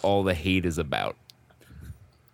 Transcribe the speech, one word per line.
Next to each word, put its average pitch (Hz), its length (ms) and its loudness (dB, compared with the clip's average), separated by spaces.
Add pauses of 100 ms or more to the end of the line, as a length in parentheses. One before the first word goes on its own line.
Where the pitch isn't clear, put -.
All 101 180 4
the 95 120 2
Hate 90 300 0
Is 82 140 -2
About." 50 440 -2
<laughs> - 40 -20 (1080)